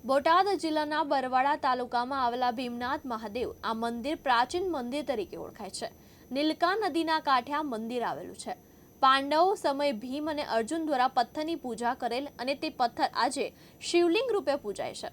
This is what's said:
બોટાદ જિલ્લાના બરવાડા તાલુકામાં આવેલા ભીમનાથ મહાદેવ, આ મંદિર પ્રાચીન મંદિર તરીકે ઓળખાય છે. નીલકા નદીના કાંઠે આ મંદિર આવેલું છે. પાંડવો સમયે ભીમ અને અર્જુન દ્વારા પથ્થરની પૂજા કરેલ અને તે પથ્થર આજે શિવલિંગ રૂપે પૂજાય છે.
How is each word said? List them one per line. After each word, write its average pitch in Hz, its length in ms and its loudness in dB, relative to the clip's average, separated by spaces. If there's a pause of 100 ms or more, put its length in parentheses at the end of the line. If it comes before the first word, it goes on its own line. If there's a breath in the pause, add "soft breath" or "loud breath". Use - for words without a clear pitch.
બોટાદ 330 520 4
જિલ્લાના 311 460 0
બરવાડા 269 520 2
તાલુકામાં 254 680 0
આવેલા 247 260 0
ભીમનાથ 247 560 -4
મહાદેવ, 220 420 -6 (160)
આ 226 100 -2
મંદિર 233 420 -4
પ્રાચીન 269 540 0
મંદિર 277 380 -4
તરીકે 208 280 -4
ઓળખાય 185 340 -12
છે. - 200 -8 (420 loud breath)
નીલકા 311 420 2
નદીના 330 440 0
કાંઠે 269 340 2
આ 302 100 -2
મંદિર 233 420 -4
આવેલું 175 300 -6
છે. 208 220 -10 (440 loud breath)
પાંડવો 285 540 6
સમયે 285 380 0
ભીમ 262 380 -4
અને 294 120 -4
અર્જુન 302 440 0
દ્વારા 262 220 4
પથ્થરની 311 460 0
પૂજા 240 400 -4
કરેલ 254 340 -4 (100)
અને 262 160 -2
તે 311 140 -4
પથ્થર 254 360 0 (100)
આજે 254 380 0 (380 loud breath)
શિવલિંગ 349 420 4
રૂપે 302 220 0
પૂજાય 190 400 -6
છે. - 180 -10